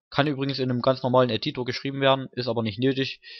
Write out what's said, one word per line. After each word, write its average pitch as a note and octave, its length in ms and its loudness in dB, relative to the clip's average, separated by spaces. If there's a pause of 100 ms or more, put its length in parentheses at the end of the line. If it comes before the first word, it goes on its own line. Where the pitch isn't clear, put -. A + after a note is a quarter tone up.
(120)
Kann C#3+ 160 2
übrigens C3+ 320 -4
in B2+ 100 -2
einem B2 140 -2
ganz C3 180 2
normalen B2+ 300 4
Editor B2+ 340 -4
geschrieben C#3 360 -6
werden, C3+ 320 2
ist B2 140 -4
aber A#2 140 -2
nicht A2 160 -4
nötig. C3 440 0 (180)